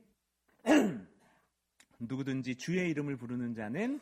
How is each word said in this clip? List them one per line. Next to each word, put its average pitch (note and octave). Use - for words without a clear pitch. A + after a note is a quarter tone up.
<clears throat> G#3+
누구든지 C3
주의 F3+
이름을 C#3+
부르는 A#2+
자는 E3+